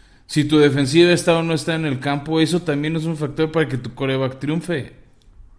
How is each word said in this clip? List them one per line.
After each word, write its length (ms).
si 180
tu 140
defensiva 520
está 260
o 60
no 100
está 220
en 100
el 140
campo, 400
eso 220
también 340
es 100
un 120
factor 340
para 160
que 100
tu 160
quarterback 460
triunfe. 560